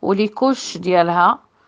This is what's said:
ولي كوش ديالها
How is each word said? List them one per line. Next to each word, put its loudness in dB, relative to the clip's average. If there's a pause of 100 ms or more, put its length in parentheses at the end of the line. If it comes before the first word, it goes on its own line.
ولي 0
كوش -4
ديالها 2 (300)